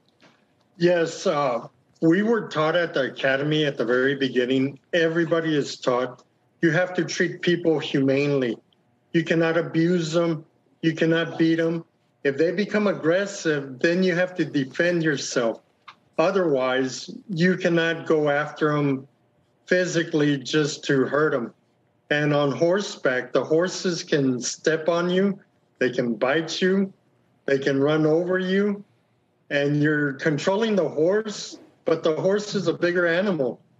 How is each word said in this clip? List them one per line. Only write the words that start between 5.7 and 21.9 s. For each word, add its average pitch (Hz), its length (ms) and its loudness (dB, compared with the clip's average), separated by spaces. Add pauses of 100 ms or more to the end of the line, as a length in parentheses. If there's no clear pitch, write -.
taught 127 460 -2 (400)
you 165 80 4
have 180 240 0
to 170 100 -2
treat 175 380 -4
people 170 360 2
humanely. 135 800 0 (560)
You 165 120 2
cannot 165 320 2
abuse 160 560 0
them. 170 320 0 (380)
You 160 120 0
cannot 165 440 0
beat 165 180 4
them. 165 280 -2 (400)
If 139 140 0
they 165 120 2
become 208 380 -2
aggressive, 151 880 -2
then 175 240 0
you 185 140 2
have 180 200 -2
to 160 80 -2
defend 151 600 -2
yourself. 131 560 -2 (580)
Otherwise, 135 920 0 (180)
you 180 280 2
cannot 165 500 0
go 151 240 2
after 147 440 0
them 139 320 0 (600)
physically 160 720 2
just 143 460 -2
to 135 200 2
hurt 143 280 0
them. 117 200 -4 (580)